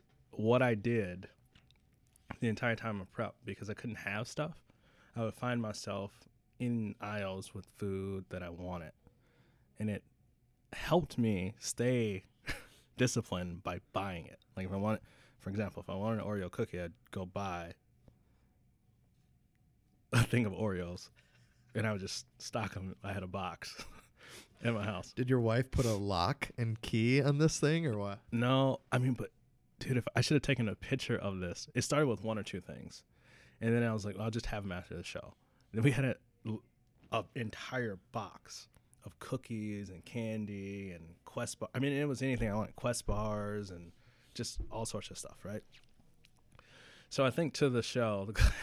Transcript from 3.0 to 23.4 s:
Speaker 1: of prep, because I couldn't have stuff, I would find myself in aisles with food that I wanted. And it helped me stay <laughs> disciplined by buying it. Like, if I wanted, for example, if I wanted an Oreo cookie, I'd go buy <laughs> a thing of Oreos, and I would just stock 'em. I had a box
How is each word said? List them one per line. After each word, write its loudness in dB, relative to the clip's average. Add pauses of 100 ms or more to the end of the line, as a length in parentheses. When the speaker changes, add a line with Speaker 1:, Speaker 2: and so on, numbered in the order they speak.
Speaker 1:
of -12
prep, -4 (100)
because -8
I -6
couldn't -6
have -4
stuff, -6 (560)
I -2
would -2
find 0
myself -4 (480)
in 0
aisles -4
with -10 (120)
food -2
that -6
I -6
wanted. -6 (880)
And 0
it -4 (680)
helped 2
me 2
stay 0 (240)
<laughs> -10
disciplined 0
by -4 (120)
buying -4
it. -18 (180)
Like, -2
if -6
I -2
wanted, 0 (400)
for -6
example, -4
if -12
I -4
wanted 0
an -4
Oreo -2
cookie, -4
I'd -6 (180)
go -6
buy -6 (1040)
<laughs> -20
a 6
thing 4
of -2
Oreos, -2 (680)
and 0
I 2
would -2
just -6 (160)
stock -4
'em. -6
I -6
had -4
a -8
box -8 (380)